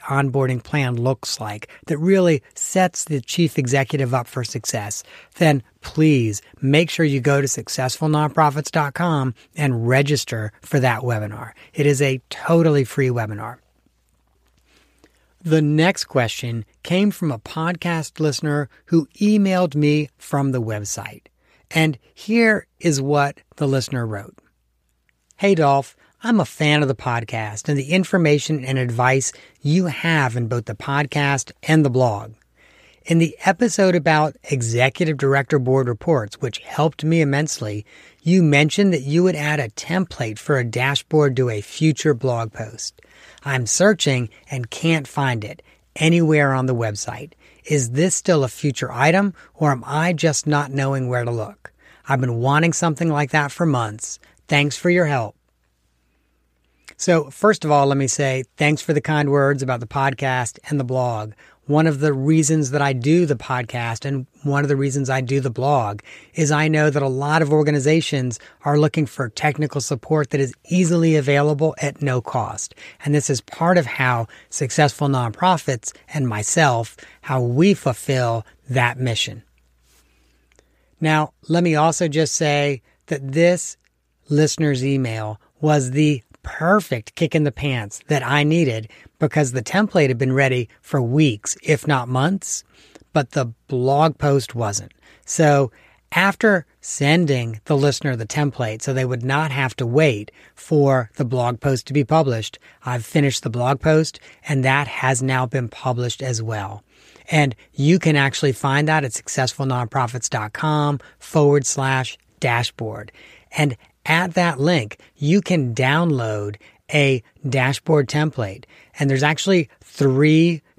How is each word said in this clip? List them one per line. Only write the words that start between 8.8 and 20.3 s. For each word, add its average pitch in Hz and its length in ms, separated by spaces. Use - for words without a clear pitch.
com 147 380
and 123 320
register 131 640
for - 180
that 123 240
webinar. 107 480
It 147 120
is 143 160
a 135 280
totally 160 540
free 127 260
webinar. 110 480
The 160 200
next 156 440
question 117 600
came 196 280
from 160 200
a 139 80
podcast 165 800
listener 147 480
who 165 200
emailed 190 540
me 147 420
from 139 340